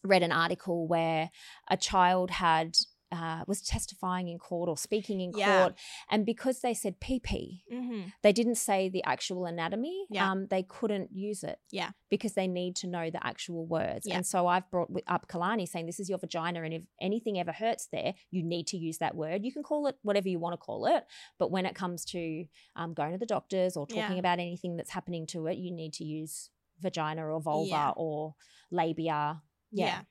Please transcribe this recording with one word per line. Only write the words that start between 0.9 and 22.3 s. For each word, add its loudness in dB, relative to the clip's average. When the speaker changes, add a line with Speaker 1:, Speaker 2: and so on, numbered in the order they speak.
Speaker 1:
a 4
child 6
had, 4
uh, -4
was -2
testifying -2
in -6
court -2
or 0
speaking -2
in -2
Speaker 2:
Yeah. 6
Speaker 1:
court, 4
and 4
because 0
they 2
said -4
pee-pee, -4
Speaker 2:
Mm-hmm. -6
Speaker 1:
they 10
didn't 4
say 2
the -2
actual -2
anatomy. -4
Speaker 2:
Yeah. 2
Speaker 1:
Um, -2
they 0
couldn't -4
use -6
it -8
Speaker 2:
Yeah. -4
Speaker 1:
because 0
they 2
need -2
to -6
know -2
the -6
actual -6
words. -2
Speaker 2:
Yeah. -2
Speaker 1:
And -2
so 2
I've 2
brought 0
wi-, -4
up -2
Kalani 0
saying, -6
"This -8
is -6
your 0
vagina, -2
and -2
if -6
anything 0
ever -2
hurts -2
there, -2
you 0
need -2
to -6
use -4
that 0
word. -2
You -4
can -8
call 0
it -2
whatever 2
you 0
wanna -2
call -4
it, 4
but 2
when 2
it -4
comes -6
to, -4